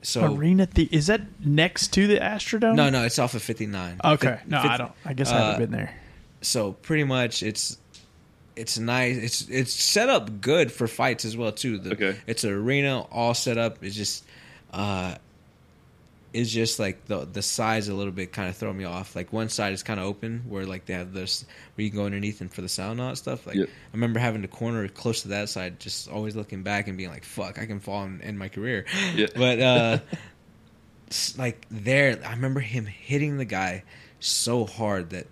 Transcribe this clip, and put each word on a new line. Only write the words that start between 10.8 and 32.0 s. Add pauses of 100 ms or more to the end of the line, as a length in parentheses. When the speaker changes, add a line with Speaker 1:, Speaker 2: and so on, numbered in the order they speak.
Speaker 1:
fights
as
well
too.
The,
Speaker 3:
Okay. (100)
Speaker 1:
it's
an
arena (100)
all
set
up.
It's
just, (480)
uh, (1160)
it's
just,
like,
the,
the
sides
a
little
bit
kinda
throw
me
off.
Like,
one
side
is
kinda
open
where,
like,
they
have
this (300)
where
you
can
go
underneath
and
for
the
sound
and
all
that
stuff.
Like,
Speaker 3:
Yep.
Speaker 1:
I (220)
remember
having
to
corner
close
to
that
side,
just
always
looking
back
and
being
like,
"Fuck,
I
can
fall
and
end
my
career." (320)
Speaker 3:
Yeah.
Speaker 1:
But,
uh, (520)
Speaker 3:
<laughs>
Speaker 1:
s-,
like,
there,